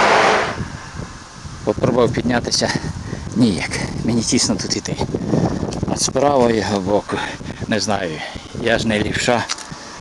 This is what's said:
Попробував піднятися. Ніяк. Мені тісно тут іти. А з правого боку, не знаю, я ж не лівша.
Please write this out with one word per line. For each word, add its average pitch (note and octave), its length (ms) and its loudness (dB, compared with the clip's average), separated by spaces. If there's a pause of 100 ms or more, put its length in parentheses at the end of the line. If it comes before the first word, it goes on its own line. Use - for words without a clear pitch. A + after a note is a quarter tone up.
(1600)
Попробував A#2+ 480 4
піднятися. A#2+ 580 0 (640)
Ніяк. G#2+ 360 2 (320)
Мені A#2 180 2
тісно A2+ 340 2
тут - 220 -4
іти. - 180 -4 (1000)
А - 20 -2
з - 120 0
правого A#2 680 4
боку, G2 380 2 (500)
не A2 120 0
знаю, G2 400 -2 (420)
я A2+ 180 4
ж A2+ 80 0
не G#2+ 120 4
лівша. G#2+ 440 2 (580)